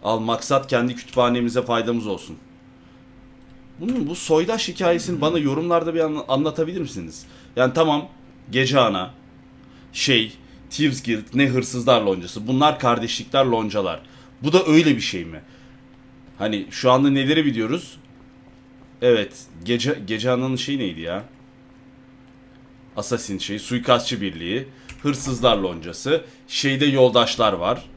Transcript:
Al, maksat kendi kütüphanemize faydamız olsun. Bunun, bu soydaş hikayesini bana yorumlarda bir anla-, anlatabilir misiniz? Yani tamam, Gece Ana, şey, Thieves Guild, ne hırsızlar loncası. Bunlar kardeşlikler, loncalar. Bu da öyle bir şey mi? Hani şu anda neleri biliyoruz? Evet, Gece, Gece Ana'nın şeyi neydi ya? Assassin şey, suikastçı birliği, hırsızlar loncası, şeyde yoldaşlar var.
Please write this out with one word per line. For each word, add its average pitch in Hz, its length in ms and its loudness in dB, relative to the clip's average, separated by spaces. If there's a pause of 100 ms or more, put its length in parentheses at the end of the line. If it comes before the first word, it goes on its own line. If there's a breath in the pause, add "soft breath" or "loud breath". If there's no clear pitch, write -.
Al, 113 140 2
maksat 117 480 0
kendi 123 280 0
kütüphanemize 120 680 0
faydamız 117 440 -2
olsun. 92 300 -8 (1400 loud breath)
Bunun, 220 280 -2
bu 170 60 -4
soydaş 175 540 0
hikayesini 170 520 0
bana 160 180 2
yorumlarda 165 560 0
bir 165 60 0
anla-, 151 280 -2
anlatabilir 156 520 0
misiniz? 90 460 -10 (300 loud breath)
Yani 127 180 2
tamam, 156 340 2 (420)
Gece 135 300 2
Ana, 101 340 0 (800 loud breath)
şey, 113 400 2 (380 loud breath)
Thieves 139 320 0
Guild, 107 220 -4 (100)
ne 139 140 2
hırsızlar 123 520 2
loncası. 98 460 -4
Bunlar 139 320 2
kardeşlikler, 120 680 0
loncalar. 107 580 -2 (400 loud breath)
Bu 151 100 0
da 185 140 6
öyle 156 300 6
bir 110 40 -4
şey 90 240 -6
mi? 80 160 -14 (1000 loud breath)
Hani 104 320 -4
şu 127 200 2
anda 135 200 6
neleri 139 340 2
biliyoruz? 117 520 -2 (1040)
Evet, 117 440 2 (180)
Gece, 120 420 -2
Gece 110 240 -2
Ana'nın 127 260 0
şeyi 139 220 -4
neydi 87 220 -6
ya? 87 240 -6 (1700)
Assassin 104 420 -4
şey, 101 200 -8
suikastçı 120 600 0
birliği, 95 480 -4 (340 loud breath)
hırsızlar 127 540 0
loncası, 90 680 -4 (240 loud breath)
şeyde 135 380 0
yoldaşlar 120 680 4
var. 92 300 -2 (140)